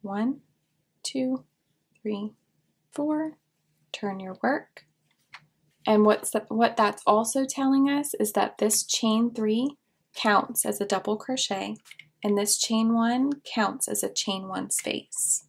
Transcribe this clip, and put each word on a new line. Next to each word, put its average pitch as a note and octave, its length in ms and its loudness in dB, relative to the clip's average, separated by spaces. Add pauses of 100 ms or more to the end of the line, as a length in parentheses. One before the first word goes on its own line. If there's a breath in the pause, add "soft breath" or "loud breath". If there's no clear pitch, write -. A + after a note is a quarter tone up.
One, G#3+ 400 -4 (640)
two, C4 400 -2 (580)
three, G#3+ 300 -4 (580)
four. D4+ 460 -2 (560)
Turn G3 260 -6
your F#3+ 240 -12
work. - 440 -2 (1000)
And G#3+ 200 6
what's G#3+ 260 4
the, G#3+ 180 -2
what A3+ 280 2
that's G#3 300 2
also A3+ 380 2
telling C4+ 440 2
us C#4+ 260 -2
is G#3+ 180 -2
that - 260 0
this G#3+ 260 2
chain A3+ 480 2
three A#3 440 0 (380)
counts - 500 2
as G#3 160 -4
a G3+ 60 -2
double G3+ 300 0
crochet, G#3 600 -4 (460 loud breath)
and G#3 160 2
this G#3 180 2
chain A3+ 380 2
one B3 380 2 (120)
counts G#3 440 -2
as G#3 160 -2
a - 80 -4
chain F#3+ 360 -6
one F#3 220 -6
space. - 800 -4